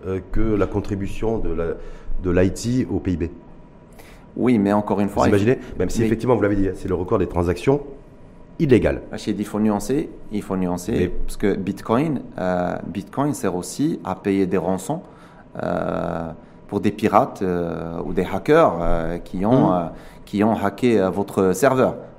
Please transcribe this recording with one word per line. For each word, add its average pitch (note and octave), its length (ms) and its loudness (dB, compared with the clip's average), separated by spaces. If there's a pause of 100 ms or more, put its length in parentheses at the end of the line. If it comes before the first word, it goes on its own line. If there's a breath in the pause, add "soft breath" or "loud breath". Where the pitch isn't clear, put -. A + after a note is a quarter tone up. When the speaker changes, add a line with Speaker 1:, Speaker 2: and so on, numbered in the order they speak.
Speaker 1:
euh, F#2+ 140 -4 (100)
que - 100 4
la G#2+ 260 4
contribution G#2 720 -2
de F2 140 0
la, E2 120 -2 (580 loud breath)
de F2 80 0
l'Haïti F#2+ 580 2
au F#2+ 120 -2
pib. F2 240 -2 (1120 loud breath)
Speaker 2:
Oui, A2+ 240 4
mais G2+ 120 4
encore G#2 280 0
une G2+ 80 2
fois, B2 160 2
Speaker 1:
Vous B2+ 60 4
Speaker 2:
il - 20 4
faut G2+ 120 4
Speaker 1:
imaginez ? B2+ 140 2 (200 loud breath)
Même F2+ 120 0
si G#2+ 100 -2
Speaker 2:
mais A2+ 60 2
Speaker 1:
effectivement, A#2 300 2
vous G2+ 60 2
l'avez G2 140 2
dit, F#2+ 180 2
c'est - 140 -8
le F#2 60 0
record F2+ 240 0
des F2 80 2
transactions F2+ 540 0 (800)
illégales. G#2 500 4
Speaker 2:
Rachid, G#2 280 -6
il G#2 80 -4
faut G#2 120 -4
nuancer, G#2+ 520 0 (200)
il G#2 120 -4
faut F#2+ 140 -4
nuancer, F2+ 360 -2
Speaker 1:
Mais F2+ 160 0
Speaker 2:
parce - 280 -2
que G2 200 0
Bitcoin, A2+ 640 -2 (180)
euh, F2+ 380 -2 (100)
Bitcoin B2+ 480 -4
sert F2+ 220 -4
aussi C3+ 480 -4
à F#2+ 100 -4
payer G2 320 0
des F#2 120 0
rançons, F#2+ 420 -4 (600 loud breath)
euh, E2+ 680 -4 (400 loud breath)
pour G2+ 120 -2
des G2+ 120 0
pirates, A2 500 2
euh, E2+ 640 -4
ou E2 80 -6
des F2+ 120 0
hackers, A2+ 560 4
euh, E2+ 380 2
qui F2+ 260 -6
ont, A2+ 260 4
Speaker 1:
Mhm. F2+ 40 2
Speaker 2:
euh, F2 120 0 (380 loud breath)
qui G#2 200 0
ont A2 120 2
hacké, G2+ 440 2
euh, F#2 100 2
votre F#2+ 420 2
serveur B2+ 440 4 (220)